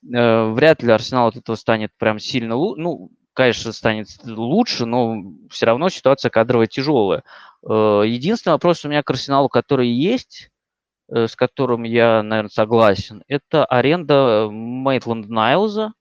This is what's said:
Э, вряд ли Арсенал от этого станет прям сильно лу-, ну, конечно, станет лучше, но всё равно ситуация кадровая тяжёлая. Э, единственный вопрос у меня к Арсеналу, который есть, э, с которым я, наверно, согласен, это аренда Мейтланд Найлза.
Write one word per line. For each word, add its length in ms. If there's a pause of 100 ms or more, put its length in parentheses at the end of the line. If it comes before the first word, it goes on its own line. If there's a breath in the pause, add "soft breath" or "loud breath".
(140)
Э, 380
вряд 320
ли 80
Арсенал 380
от 60
этого 200
станет 420
прям 220
сильно 360
лу-, 220
ну, 320 (240)
конечно, 400
станет 340 (160)
лучше, 640
но 320 (320)
всё 160
равно 240
ситуация 400
кадровая 380
тяжёлая. 560 (440 loud breath)
Э, 380
единственный 480
вопрос 320
у 40
меня 140
к 60
Арсеналу, 400
который 400
есть, 640 (580)
э, 180
с 80
которым 480
я, 400
наверно, 260
согласен, 800
это 380
аренда 840
Мейтланд 800
Найлза. 720